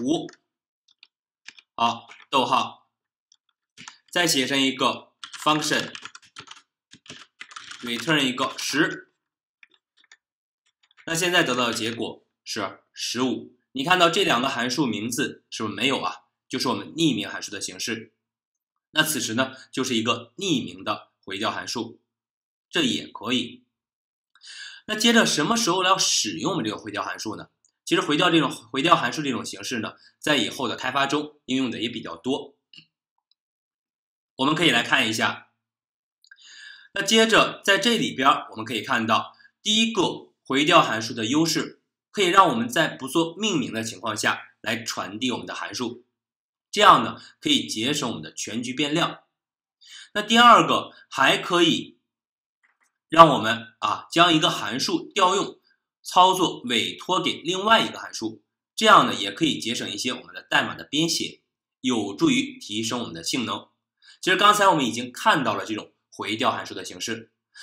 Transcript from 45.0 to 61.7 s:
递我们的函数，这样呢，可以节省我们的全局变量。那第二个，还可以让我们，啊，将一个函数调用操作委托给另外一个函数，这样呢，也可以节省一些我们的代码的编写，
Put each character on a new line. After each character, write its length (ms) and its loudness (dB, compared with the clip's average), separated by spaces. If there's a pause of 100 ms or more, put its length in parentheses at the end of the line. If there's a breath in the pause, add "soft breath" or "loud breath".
递 120 -2
我 80 -4
们 80 -12
的 80 -10
函 180 -10
数， 320 -8 (680)
这 80 0
样 240 8
呢， 180 -8 (180 loud breath)
可 80 -4
以 200 2
节 260 -2
省 140 -4
我 60 -6
们 60 -10
的 140 -14
全 260 -8
局 140 -8
变 180 -4
量。 280 -2 (920 loud breath)
那 60 -4
第 160 0
二 300 10
个， 260 -2 (160 loud breath)
还 300 2
可 240 0
以 360 0 (1120)
让 160 12
我 100 4
们， 420 -4
啊， 300 -4
将 220 6
一 80 4
个 80 2
函 320 -4
数 320 -4
调 240 2
用 240 -6 (420)
操 300 6
作 300 0
委 340 -2
托 240 -2
给 220 -4
另 200 -4
外 220 4
一 80 -6
个 60 -12
函 160 -14
数， 280 -8 (320)
这 120 0
样 200 8
呢， 80 -4
也 160 -6
可 140 -4
以 160 0
节 140 -6
省 120 -6
一 120 -8
些 160 -4
我 100 -14
们 100 -20
的 60 -16
代 220 0
码 120 -6
的 80 -14
编 240 0
写， 360 -4 (400)